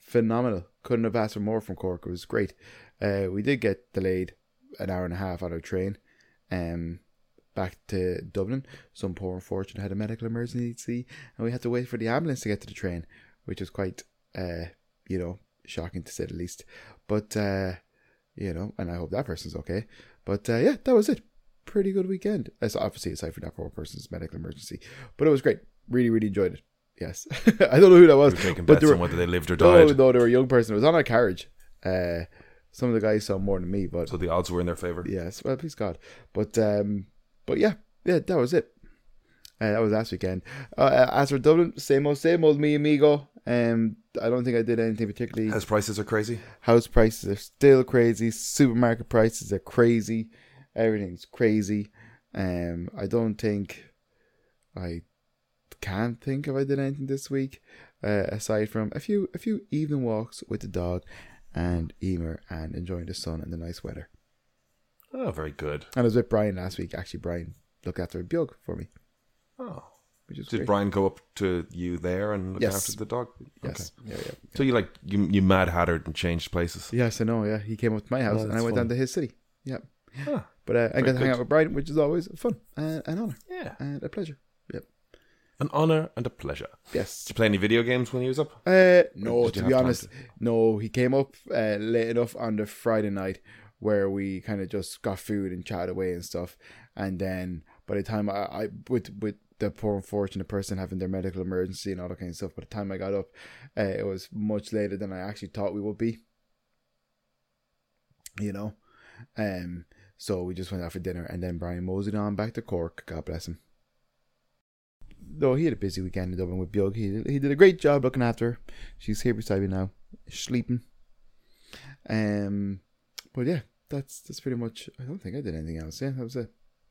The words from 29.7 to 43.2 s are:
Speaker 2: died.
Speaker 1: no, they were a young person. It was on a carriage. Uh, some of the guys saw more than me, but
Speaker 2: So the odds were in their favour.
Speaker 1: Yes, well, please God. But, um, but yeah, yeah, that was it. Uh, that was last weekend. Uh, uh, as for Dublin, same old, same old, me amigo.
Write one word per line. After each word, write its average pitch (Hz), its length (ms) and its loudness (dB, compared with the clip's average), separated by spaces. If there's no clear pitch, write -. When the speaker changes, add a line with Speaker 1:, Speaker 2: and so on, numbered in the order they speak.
Speaker 2:
died. 143 100 6
Speaker 1:
no, 131 140 8
they 123 80 6
were 120 80 6
a 117 40 6
young 127 160 6
person. 117 260 4
It 104 40 2
was 110 80 4
on 165 100 6
a 156 80 4
carriage. 113 460 2
Uh, 90 380 0
some - 180 -2
of 117 60 2
the 107 60 2
guys 107 240 0
saw 98 120 -2
more 95 220 0
than 90 100 -6
me, 98 180 -2
but 85 220 -4
Speaker 2:
So 87 80 -6
the 85 120 -2
odds 85 200 0
were 87 120 -2
in 87 40 0
their 87 120 -2
favour. 87 300 -8
Speaker 1:
Yes, 90 360 -8
well, 131 140 -2
please 156 180 -12
God. 101 220 -6
But, 107 240 -4
um, 104 500 0
but - 120 -2
yeah, 208 160 4
yeah, 175 140 2
that 180 180 0
was 127 160 2
it. - 180 0
Uh, 107 140 0
that 110 80 2
was 110 100 2
last 107 200 0
weekend. 92 300 -4
Uh, - 40 2
uh, 127 320 6
as 135 180 4
for 139 60 0
Dublin, 160 400 4
same 143 300 2
old, 147 100 2
same 165 260 2
old, 151 160 6
me 151 160 2
amigo. 147 520 4